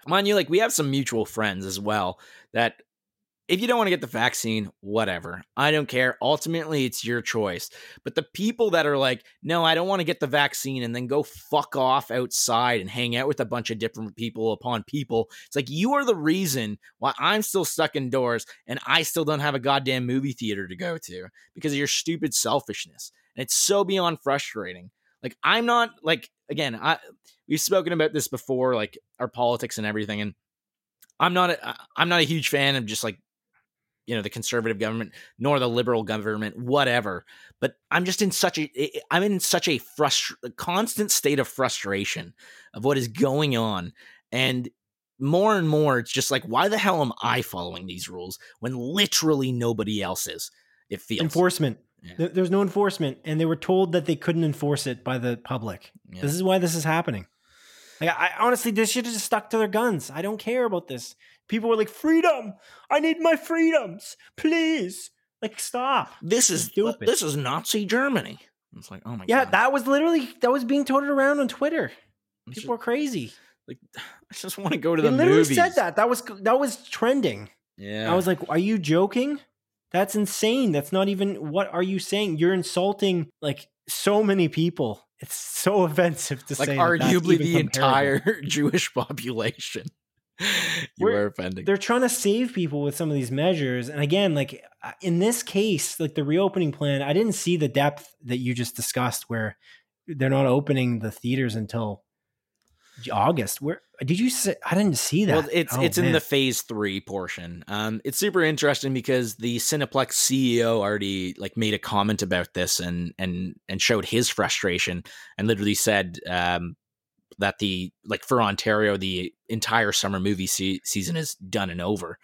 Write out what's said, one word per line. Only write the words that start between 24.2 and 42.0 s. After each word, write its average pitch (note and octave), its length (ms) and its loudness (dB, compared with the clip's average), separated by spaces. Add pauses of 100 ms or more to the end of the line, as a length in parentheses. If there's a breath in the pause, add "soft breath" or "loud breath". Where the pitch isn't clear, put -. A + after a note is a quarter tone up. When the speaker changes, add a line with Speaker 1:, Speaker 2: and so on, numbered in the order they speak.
Speaker 1:
frustrating." F#2 680 -4 (320)
Like, B2+ 220 -10
I'm A3 220 2
not, A#3+ 240 2 (120)
like, D#3 300 -2 (180)
again, C#3+ 320 -4
I, D#3 160 0 (520 soft breath)
we've D3+ 100 2
spoken F3+ 320 2
about D#3 220 2
this D3 160 -2
before, B2+ 440 -2
like, G#2+ 240 -2 (220)
our B2 80 -2
politics A#2+ 500 -2
and A2 80 -4
everything, G#2+ 360 -4
and G#2 120 -6 (840)
I'm F3+ 140 4
not F3+ 160 4
a, - 180 -4
I, A#2+ 80 -10 (220)
I'm E3 100 2
not F3 140 4
a D3 40 6
huge D3+ 220 -2
fan C#3 300 2
of A#2+ 80 -4
just, G#2+ 180 -6
like, A2 160 -6 (840)
you A2+ 120 -4
know, G#2+ 40 -2
the G#2 80 -6
Conservative A2+ 500 -2
government, A2 340 -4 (260 loud breath)
nor C#3 200 0
the B2 100 0
Liberal A#2 340 0
government, G#2+ 540 -4
whatever. A#2+ 680 0 (360 loud breath)
But C#3 140 -2 (140)
I'm F3 140 2
just F3+ 180 -2
in G3 100 2
such - 260 0
a, D#3 200 -4
I, C#3 140 -2 (180)
I'm F3 140 2
in G3+ 160 2
such - 300 0
a C3+ 100 2
frustr-, - 640 -2
a B2 60 -10
constant G#3 600 -2
state C#3+ 300 2
of B2 80 0
frustration G2 840 -4 (400 loud breath)